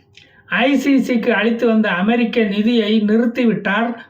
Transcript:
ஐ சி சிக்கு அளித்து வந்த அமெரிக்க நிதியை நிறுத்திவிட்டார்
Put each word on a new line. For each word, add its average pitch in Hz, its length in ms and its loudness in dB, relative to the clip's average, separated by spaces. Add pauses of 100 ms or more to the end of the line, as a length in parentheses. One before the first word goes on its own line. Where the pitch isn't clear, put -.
(460)
ஐ 254 300 0
சி 277 200 2
சிக்கு 247 340 0
அளித்து 226 380 0
வந்த 220 220 2
அமெரிக்க 220 540 0
நிதியை 214 580 0
நிறுத்திவிட்டார் 226 920 0 (160)